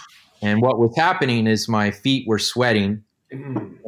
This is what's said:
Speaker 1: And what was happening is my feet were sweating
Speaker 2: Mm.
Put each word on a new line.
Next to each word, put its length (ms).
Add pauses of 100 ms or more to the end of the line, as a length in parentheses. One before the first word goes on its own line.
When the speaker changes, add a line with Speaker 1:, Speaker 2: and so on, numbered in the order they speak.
(420)
Speaker 1:
And 200
what 160
was 180
happening 520
is 200
my 240
feet 360
were 120
sweating 640 (300)
Speaker 2:
Mm. 440 (100)